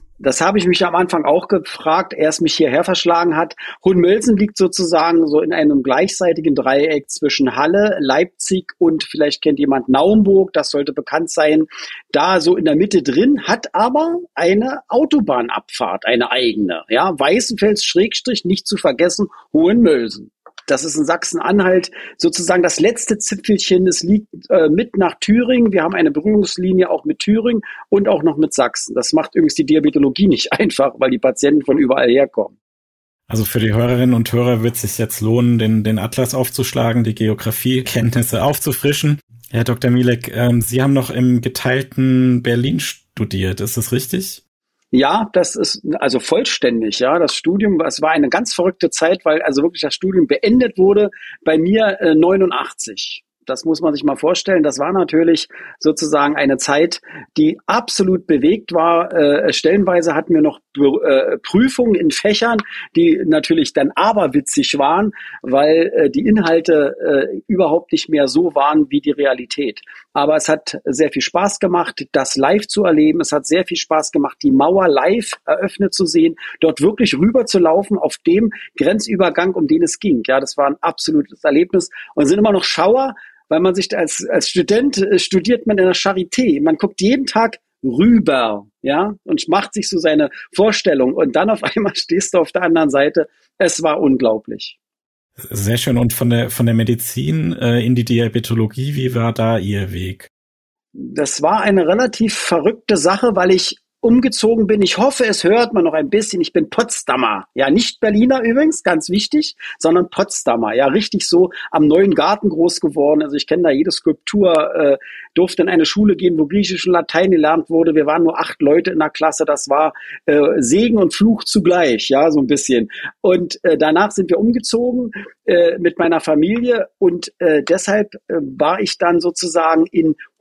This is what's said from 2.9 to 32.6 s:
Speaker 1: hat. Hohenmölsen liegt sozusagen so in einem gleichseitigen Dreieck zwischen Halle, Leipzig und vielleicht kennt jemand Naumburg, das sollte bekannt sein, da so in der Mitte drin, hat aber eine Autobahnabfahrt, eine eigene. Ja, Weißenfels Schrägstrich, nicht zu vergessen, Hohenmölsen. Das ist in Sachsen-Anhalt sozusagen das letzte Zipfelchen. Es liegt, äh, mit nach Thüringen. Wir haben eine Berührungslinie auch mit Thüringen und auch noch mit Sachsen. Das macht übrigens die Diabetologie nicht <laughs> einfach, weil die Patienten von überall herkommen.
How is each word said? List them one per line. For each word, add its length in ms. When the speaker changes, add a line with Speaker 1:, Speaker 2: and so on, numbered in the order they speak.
Speaker 1:
hat. 200
Hohenmölsen 540
liegt 180
sozusagen 720
so 140
in 100
einem 300
gleichseitigen 720
Dreieck 560
zwischen 460
Halle, 440
Leipzig 680
und 260
vielleicht 380
kennt 160
jemand 320
Naumburg, 640
das 160
sollte 240
bekannt 380
sein, 340
da 280
so 160
in 100
der 100
Mitte 260
drin, 440
hat 280
aber 460
eine 540
Autobahnabfahrt, 1160
eine 240
eigene. 580
Ja, 300
Weißenfels 680
Schrägstrich, 600
nicht 220
zu 100
vergessen, 480
Hohenmölsen. 760
Das 180
ist 100
in 100
Sachsen-Anhalt 840
sozusagen 440
das 180
letzte 380
Zipfelchen. 720
Es 160
liegt, 240
äh, 200
mit 260
nach 240
Thüringen. 540
Wir 80
haben 140
eine 160
Berührungslinie 800
auch 140
mit 160
Thüringen 420
und 180
auch 140
noch 160
mit 160
Sachsen. 400
Das 180
macht 240
übrigens 200
die 100
Diabetologie 600
nicht 260
<laughs> 40
einfach, 420
weil 100
die 80
Patienten 480
von 140
überall 300
herkommen. 500